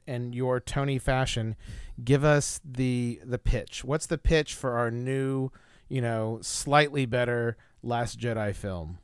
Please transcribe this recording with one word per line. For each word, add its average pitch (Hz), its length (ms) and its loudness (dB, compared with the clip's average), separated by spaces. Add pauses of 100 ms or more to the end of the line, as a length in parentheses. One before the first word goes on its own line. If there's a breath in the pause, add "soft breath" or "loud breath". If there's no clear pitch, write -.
in 123 260 -6
your 127 280 0
Tony 139 400 -2
fashion, 127 560 0 (480 loud breath)
give 135 180 4
us 147 420 4
the, 123 600 -2
the 123 140 -2
pitch? - 440 0
What's 139 240 -2
the 165 100 0
pitch 151 380 2
for 120 240 -2
our 117 140 2
new, 131 580 -2 (380 soft breath)
you 131 120 -2
know, 113 420 -2
slightly 143 640 2
better 120 500 0 (260 soft breath)
Last 117 380 -2
Jedi 110 340 -2
film? 87 500 -8